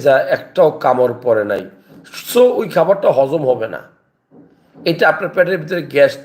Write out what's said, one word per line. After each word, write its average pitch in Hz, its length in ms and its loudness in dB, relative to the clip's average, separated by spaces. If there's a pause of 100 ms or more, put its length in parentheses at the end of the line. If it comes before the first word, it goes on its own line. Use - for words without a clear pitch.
যা 139 100 4 (140)
একটাও - 420 0 (120)
কামড় 123 400 2
পড়ে 110 220 0
নাই। 101 180 -4 (680)
So 240 140 2 (160)
ওই 214 100 -4
খাবারটা 180 440 2
হজম 139 340 0
হবে 113 220 -2
না, 73 120 -12 (960)
এটা 175 320 -2
আপনার 170 240 -2
পেটের 180 260 -4
ভিতরে 165 240 -6 (120)
গ্যাস 139 180 4 (120)